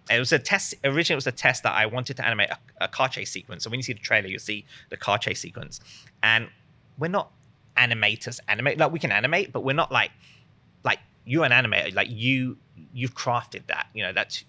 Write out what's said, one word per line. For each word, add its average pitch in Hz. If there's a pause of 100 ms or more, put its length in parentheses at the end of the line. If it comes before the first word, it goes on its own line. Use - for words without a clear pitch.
(120)
it 120
was 123
a 147
test, -
originally 151
it 135
was -
a -
test -
that 101
I 107
wanted 120
to -
animate 107
a, - (240)
a 95
car -
chase 101
sequence. -
So 113
when 120
you 131
see 107
the 98
trailer, 104
you'll 98
see 107 (240)
the -
car 101
chase -
sequence. 82 (420)
And 113 (500)
we're 151
not - (460)
animators, 113 (100)
animate, 117
like, 156
we 170
can 170
animate, 127
but 107
we're 135
not 156
like, 113 (720)
like, 117 (260)
you're 156
an 123
animator, 101
like, 98
you, 127 (360)
you've 123
crafted -
that, -
you 107
know, 92
that's, -